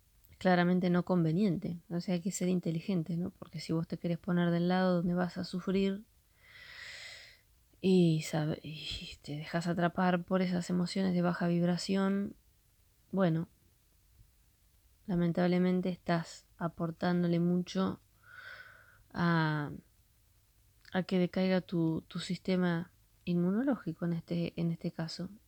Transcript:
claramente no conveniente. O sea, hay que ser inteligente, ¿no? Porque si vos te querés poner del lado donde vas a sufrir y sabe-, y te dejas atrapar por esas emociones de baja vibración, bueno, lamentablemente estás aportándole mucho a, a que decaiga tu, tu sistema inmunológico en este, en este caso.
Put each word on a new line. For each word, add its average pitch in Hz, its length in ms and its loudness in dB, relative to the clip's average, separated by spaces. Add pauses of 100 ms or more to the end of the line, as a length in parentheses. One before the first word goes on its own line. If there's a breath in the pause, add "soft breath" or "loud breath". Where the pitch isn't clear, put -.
(380)
claramente 180 520 4
no 175 140 4
conveniente. 175 760 2 (100)
O 175 120 -4
sea, 180 140 -2
hay 170 60 -2
que 190 100 -4
ser 180 180 -2
inteligente, 170 680 -2
¿no? 180 140 -4
Porque - 280 -14
si - 140 -6
vos 165 140 -2
te 165 100 -8
querés 170 200 -2
poner 175 340 0
del 175 160 2
lado 185 300 4
donde 175 160 0
vas 180 240 -2
a 185 60 -4
sufrir 196 600 -2 (1800 loud breath)
y 175 420 6
sabe-, 151 400 -2
y - 580 -12
te 147 160 -10
dejas 170 300 -4
atrapar 175 560 2
por 185 180 0
esas 180 280 0
emociones 180 440 0
de 175 80 2
baja 175 260 2
vibración, 190 880 0 (760)
bueno, 170 360 2 (1600)
lamentablemente 180 840 2
estás - 560 -4 (120)
aportándole 175 840 0
mucho 180 600 0 (1120 loud breath)
a, 160 580 0 (1200)
a 185 120 0
que 185 160 0
decaiga 185 420 2
tu, 165 460 -2
tu 175 120 -10
sistema 180 720 -2 (380)
inmunológico 180 760 0
en 170 80 -2
este, 170 420 -4
en 170 160 -2
este 170 200 -6
caso. 175 380 -8 (180)